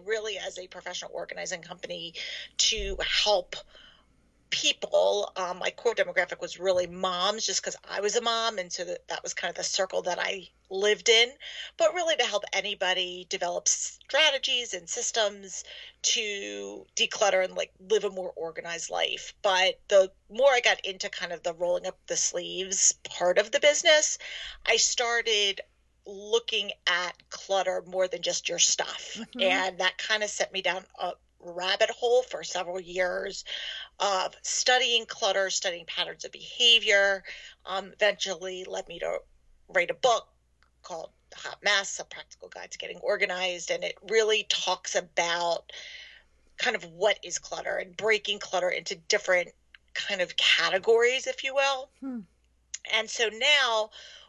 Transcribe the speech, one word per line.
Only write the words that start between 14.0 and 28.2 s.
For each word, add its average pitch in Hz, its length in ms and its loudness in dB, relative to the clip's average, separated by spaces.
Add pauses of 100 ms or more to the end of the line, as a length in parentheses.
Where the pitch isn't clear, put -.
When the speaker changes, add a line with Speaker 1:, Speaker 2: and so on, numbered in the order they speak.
Speaker 1:
and 170 160 -8
systems 202 760 -4 (380)
to - 920 -2
declutter 196 500 2
and, 180 120 -6
like, 165 240 -4
live 196 240 0
a 196 60 -2
more 185 260 -8
organized 165 540 -8
life. - 520 -4
But 185 460 2
the 190 240 8 (180)
more 262 220 6
I 247 80 6
got 220 240 2
into 190 240 -6
kind 175 240 -8
of 160 100 -10
the 170 120 -2
rolling 180 320 0
up 185 200 -8
the 170 100 -2
sleeves 180 840 0
part - 360 2
of 214 120 2
the 285 100 2
business, 302 580 6 (460)
I 233 120 4
started 226 840 2 (440)
looking 208 640 -2 (160)
at 175 300 0 (140)
clutter 185 560 0
more 185 200 0
than 175 160 -6